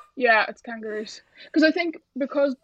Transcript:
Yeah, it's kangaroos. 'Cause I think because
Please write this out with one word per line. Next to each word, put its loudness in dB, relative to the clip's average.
Yeah, 4
it's -12
kangaroos. -10
'Cause 4
I 6
think -2
because -2